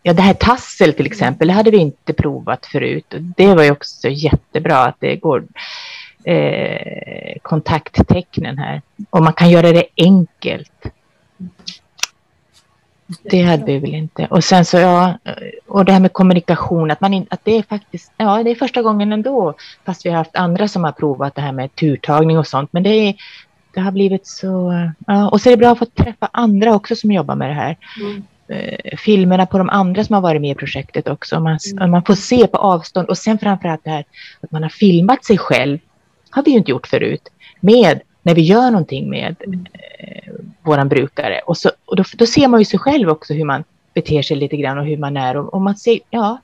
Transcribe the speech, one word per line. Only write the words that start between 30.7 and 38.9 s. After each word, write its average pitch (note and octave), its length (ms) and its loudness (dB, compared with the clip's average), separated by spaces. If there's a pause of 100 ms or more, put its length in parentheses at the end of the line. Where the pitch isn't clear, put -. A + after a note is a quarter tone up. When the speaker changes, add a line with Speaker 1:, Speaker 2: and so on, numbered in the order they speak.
Speaker 1:
också, D3+ 320 -6
man D#3+ 160 -2
s-, G3 160 -10
Speaker 2:
Mm. G3 200 -2
Speaker 1:
man F3 120 2
får G3 120 2
se A#3 320 2
på - 100 -4
avstånd, F3+ 520 -2
och - 80 -2
sen A3 220 -2
framförallt F3+ 440 -4
det D#3+ 60 -10
här D3+ 160 -8 (360)
att - 100 -16
man D#3 120 -6
har D#3 60 -4
filmat F#3+ 560 2
sig G3+ 120 4
själv, C#3+ 420 -2 (500)
har C#4 140 -2
vi D#4 80 2
ju B3+ 60 4
inte F3+ 140 0
gjort B2 160 -6
förut, B2 420 -4 (300)
med, G3+ 400 4 (240)
när E3+ 120 4
vi E3+ 60 4
gör A3+ 300 4
någonting C#3+ 380 -2